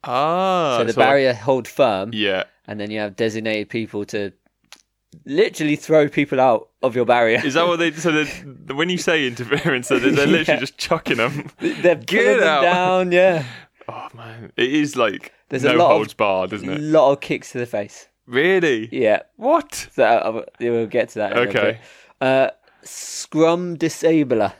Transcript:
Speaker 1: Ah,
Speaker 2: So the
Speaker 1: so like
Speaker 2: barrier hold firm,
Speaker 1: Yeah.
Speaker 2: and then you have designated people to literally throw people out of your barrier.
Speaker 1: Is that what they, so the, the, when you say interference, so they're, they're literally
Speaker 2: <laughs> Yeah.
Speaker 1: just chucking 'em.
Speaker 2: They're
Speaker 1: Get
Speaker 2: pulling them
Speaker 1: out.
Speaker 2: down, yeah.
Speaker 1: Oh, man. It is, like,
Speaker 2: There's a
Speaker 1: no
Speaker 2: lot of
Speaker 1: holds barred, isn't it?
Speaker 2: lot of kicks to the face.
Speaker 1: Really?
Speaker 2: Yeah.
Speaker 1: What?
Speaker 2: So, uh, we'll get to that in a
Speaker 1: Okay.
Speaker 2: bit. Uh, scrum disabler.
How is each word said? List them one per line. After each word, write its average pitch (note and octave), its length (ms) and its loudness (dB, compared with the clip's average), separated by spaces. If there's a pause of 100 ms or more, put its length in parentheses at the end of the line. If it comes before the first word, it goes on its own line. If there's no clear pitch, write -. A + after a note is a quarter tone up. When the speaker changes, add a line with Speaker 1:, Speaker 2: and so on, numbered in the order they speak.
Speaker 1:
Ah, D#3+ 720 0
Speaker 2:
So A#2 60 0
the A2+ 80 -2
Speaker 1:
so B2+ 80 -2
like C3 80 6
Speaker 2:
barrier C3+ 260 2
hold A#2+ 340 -2
firm, A2 440 0
Speaker 1:
Yeah. G2+ 320 -2 (220)
Speaker 2:
and G#2+ 140 -10
then G#2 100 -8
you G#2+ 100 -6
have G2+ 160 -6
designated A2 520 -4
people G#2+ 380 -6
to G2+ 260 -6 (920)
literally D3+ 520 -2
throw D#3 320 2
people C#3+ 320 -2
out B2 280 2 (140)
of B2 120 -2
your B2 100 0
barrier. A#2 400 4
Speaker 1:
Is C3+ 100 -4
that E3+ 120 2
what E3+ 120 0
they, E3 140 0
so E3 200 -2
the, D3+ 180 -2 (360)
the, C3+ 80 -8
when D#3+ 140 -2
you F3+ 100 -2
say D#3+ 280 0
interference, B2 600 -2
so C3 100 2
they're, B2 140 2
they're C#3+ 140 2
literally D#3+ 180 2
Speaker 2:
<laughs> - 120 0
Yeah. - 40 -6
Speaker 1:
just - 180 -10
chucking D#3+ 420 -2
'em. C3+ 380 -4
Speaker 2:
They're D#3 380 0
Speaker 1:
Get A#2 100 -14
Speaker 2:
pulling A#3 340 2
them E3+ 80 4
Speaker 1:
out. D3 140 2
Speaker 2:
down, F3+ 500 2
yeah. F3 320 4 (440)
Speaker 1:
Oh, A#2 260 -14
man. A2+ 420 -18
It B2+ 160 0
is, D3 240 0
like, G#2+ 360 -2 (160)
Speaker 2:
There's C3 160 -4
a B2+ 80 4
Speaker 1:
no B2 60 4
Speaker 2:
lot E3 120 6
of - 60 6
Speaker 1:
holds G#2+ 180 -4
barred, F#2+ 380 0
isn't F#2+ 180 -8
it? F#2 100 -6
Speaker 2:
lot D3+ 320 4
of C#3 80 -2
kicks - 320 -8
to C3 60 -8
the A#2+ 80 -6
face. G#2 400 -10 (200)
Speaker 1:
Really? C#3 680 2
Speaker 2:
Yeah. A2 300 2 (140)
Speaker 1:
What? D4 580 -2
Speaker 2:
So, C3 100 2
uh, A2 400 0 (160)
we'll A#2 260 0
get A2 240 -2
to - 80 -10
that G#2 140 -2
in A2+ 60 0
a - 40 2
Speaker 1:
Okay. - 100 -2 (200)
Speaker 2:
bit. A2+ 80 -12 (400)
Uh, C3 300 2 (340)
scrum E3+ 920 -2
disabler. C#3+ 840 0